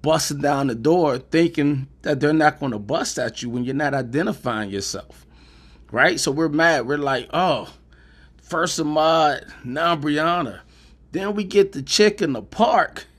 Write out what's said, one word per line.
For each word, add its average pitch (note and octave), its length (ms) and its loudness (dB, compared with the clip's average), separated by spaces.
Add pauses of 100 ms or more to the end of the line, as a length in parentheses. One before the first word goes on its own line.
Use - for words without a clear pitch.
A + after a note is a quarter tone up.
busting D3+ 380 0
down C#3 280 0
the A#2+ 80 -2
door, D3 420 2
thinking D3 680 0 (140)
that C#3+ 180 0
they're D3 120 2
not D3+ 280 2
gonna B2 180 -4
bust B2+ 400 -4
at A#2 240 -6
you B2 80 -8
when B2 140 -4
you're C3 100 -6
not C#3+ 200 -2
identifying B2+ 760 -4
yourself, - 560 -10 (640)
right? B2 300 2
So D3+ 100 -2
we're D#3 180 0
mad. D3+ 380 2
We're D3 120 -2
like, C3+ 340 -2
"Oh, D#3+ 420 -2 (640)
first E3+ 380 -4
Ahmaud, D#3 720 2 (140)
now D#3+ 320 0
Breonna." D3+ 640 -2 (500)
Then G3 240 -4
we G#3 80 -2
get G3 300 4
the C#3+ 100 -10
chick G#3 400 2
in D3 120 -2
the A2 80 -8
park - 640 0 (120)